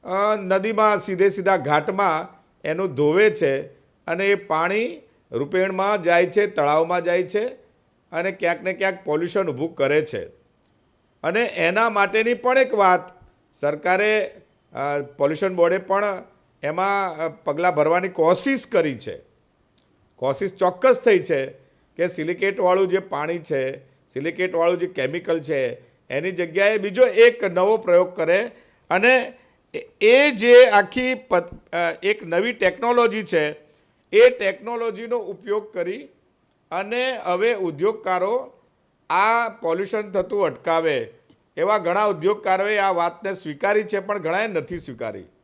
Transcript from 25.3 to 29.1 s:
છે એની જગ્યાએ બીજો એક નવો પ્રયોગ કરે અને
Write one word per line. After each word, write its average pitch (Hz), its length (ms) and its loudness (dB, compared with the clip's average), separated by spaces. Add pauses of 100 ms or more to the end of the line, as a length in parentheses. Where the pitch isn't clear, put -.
છે 135 500 -4 (200)
એની 156 220 -4
જગ્યાએ 180 460 0
બીજો 208 280 2
એક 233 380 4
નવો 190 340 0
પ્રયોગ 180 380 2
કરે 180 360 0 (380)
અને 240 440 2 (400)